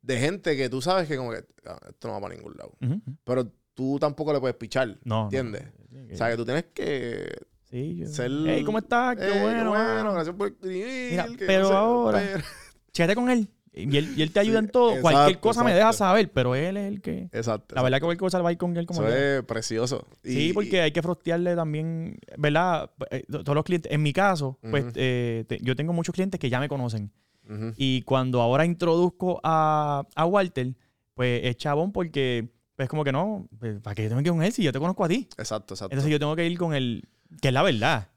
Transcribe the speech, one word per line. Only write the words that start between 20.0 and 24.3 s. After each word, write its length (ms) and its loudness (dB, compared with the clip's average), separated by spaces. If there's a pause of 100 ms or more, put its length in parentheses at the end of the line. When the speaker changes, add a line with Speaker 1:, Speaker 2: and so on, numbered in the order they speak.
Speaker 2:
Sí, 240 0
Speaker 1:
Y, 60 0
Speaker 2:
porque 220 0
Speaker 1:
y 20 4
Speaker 2:
hay 120 4
que 120 -2
frostearle 520 -2
también, 640 -4 (200)
¿verdad? 520 2 (200)
Eh, 200 -6
to-, 140 -8
todos 100 0
los 100 2
clientes. 280 -2
En 100 2
mi 120 2
caso, 440 2 (120)